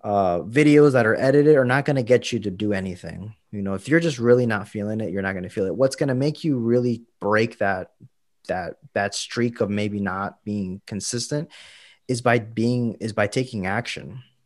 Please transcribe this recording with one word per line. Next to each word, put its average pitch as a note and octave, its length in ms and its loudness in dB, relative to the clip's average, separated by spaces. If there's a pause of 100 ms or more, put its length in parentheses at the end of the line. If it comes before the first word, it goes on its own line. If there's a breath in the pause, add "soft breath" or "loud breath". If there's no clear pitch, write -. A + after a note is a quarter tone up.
uh, G2 380 2
videos D3 520 6
that B2 140 4
are A2 80 4
edited C#3+ 420 6
are C3 80 4
not B2+ 200 2
gonna C#3 180 0
get A#2+ 300 2
you A2+ 80 -2
to G2+ 100 -4
do G#2 220 -2
anything. F#2+ 600 -6 (180)
You G#2 100 -6
know, G2 120 -4
if F#2+ 140 -8
you're D#3+ 120 -2
just D#3+ 180 -4
really A#2+ 280 4
not G#2 220 -4
feeling G#2+ 320 -6
it, G2 120 -6
you're G2 100 -4
not F#2+ 120 -4
gonna F#2+ 160 -8
feel G2 160 -2
it. F2+ 80 -4
What's C3 220 0
gonna C#3 180 -2
make C#3+ 300 -2
you D3 140 0
really A#2+ 440 0 (180)
break G#2+ 380 0
that, F#2+ 340 -2 (560)
that, F2+ 300 -6 (160)
that G2+ 200 -2
streak - 460 -4
of G2+ 100 0
maybe G#2 300 -2
not G2 440 -6
being G2 420 -6
consistent A#2+ 640 -6 (580 loud breath)
is B2 140 -4
by A#2+ 180 4
being, A#2 540 -2
is A2 180 -8
by G#2 160 0
taking A2+ 380 -4
action. A#2+ 560 -6 (240)